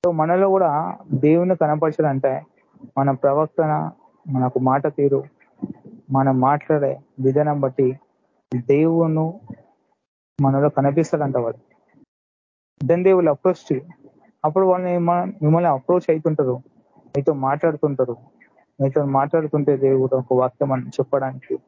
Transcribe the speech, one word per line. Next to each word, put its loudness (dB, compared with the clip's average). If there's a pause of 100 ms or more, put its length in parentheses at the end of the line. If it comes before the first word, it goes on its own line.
So 2
మనలో 2
కూడా 0 (140)
దేవుణ్ణి 2
కనపరచాలంటే 0 (520)
మన 2
ప్రవర్తన, -2 (380)
మనకు -2
మాట 0
తీరు, 0 (880)
మనం 2
మాట్లాడే 0 (200)
విధానం 0
బట్టి -2 (580)
దేవుణ్ణి 0 (840)
మనలో 2
కనిపిస్తాడంట -2
వాడు. -4 (1300)
Then 2
they 4
will 2
approach -2
you. -12 (520)
అప్పుడు 2
వాళ్ళని 0
ఏమ-, 0 (100)
మిమ్మల్ని 2
అప్రోచ్ 0
అవుతుంటారు, -2 (460)
మీతో -2
మాట్లాడుతుంటారు. -2 (680)
మీతో 0
మాట్లాడుతుంటే 0
దేవుడు 2
ఒక -4
వాక్యం 0
అని -4
చెప్పడానికి -6